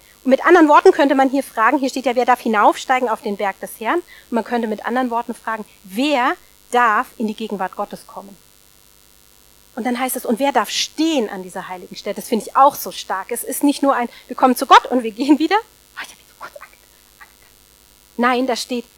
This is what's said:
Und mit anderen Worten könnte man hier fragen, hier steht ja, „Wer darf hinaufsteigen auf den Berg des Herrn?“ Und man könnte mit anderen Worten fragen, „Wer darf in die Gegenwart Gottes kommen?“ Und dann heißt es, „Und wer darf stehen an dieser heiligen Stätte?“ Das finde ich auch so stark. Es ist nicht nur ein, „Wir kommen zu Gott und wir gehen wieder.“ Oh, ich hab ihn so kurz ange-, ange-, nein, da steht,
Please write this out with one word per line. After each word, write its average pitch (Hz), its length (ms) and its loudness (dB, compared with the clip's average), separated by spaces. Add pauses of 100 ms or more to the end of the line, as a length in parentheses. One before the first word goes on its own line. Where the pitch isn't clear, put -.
(240)
Und 254 80 0
mit 269 160 2
anderen 330 200 8
Worten 330 240 8
könnte 294 220 2
man 269 160 2
hier 269 140 -2
fragen, 233 340 0
hier 269 120 -2
steht 269 180 -6
ja, 240 80 0
„Wer 240 100 0
darf 247 160 2
hinaufsteigen 247 680 0
auf 214 140 -4
den 202 160 -8
Berg 196 220 -6
des - 200 -14
Herrn?“ 254 200 -2
Und - 320 -16
man 226 120 -2
könnte 233 240 -4
mit 214 160 -8
anderen 247 280 -4
Worten 233 240 -6
fragen, 220 280 -10 (200)
„Wer 254 500 -2 (380)
darf 240 340 2 (140)
in 220 80 -4
die 214 80 -8
Gegenwart 202 400 -8
Gottes 208 320 -10
kommen?“ 190 280 -20 (1400)
Und 220 100 -6
dann 247 140 -2
heißt 254 160 -4
es, 254 100 -10
„Und 233 140 0
wer 277 120 0
darf 220 200 0
stehen 302 580 -2
an 185 140 -12
dieser 180 240 -14
heiligen 185 280 -16
Stätte?“ 202 240 -10
Das - 100 -14
finde 220 180 -2
ich - 80 -10
auch 277 180 6
so - 180 -10
stark. 190 400 -10
Es 233 120 -8
ist - 200 -6
nicht 285 200 0
nur 277 100 2
ein, 240 160 -4 (160)
„Wir 247 100 -14
kommen 254 200 2
zu 277 100 -6
Gott 415 220 6
und 254 160 -2
wir 226 80 -6
gehen 269 260 2
wieder.“ 330 200 0
Oh, - 440 -12
ich - 80 -18
hab - 80 -20
ihn - 100 -20
so - 120 -20
kurz - 160 -18
ange-, - 640 -20
ange-, - 1000 -20
nein, 247 300 0
da 247 80 -2
steht, 240 300 -8 (120)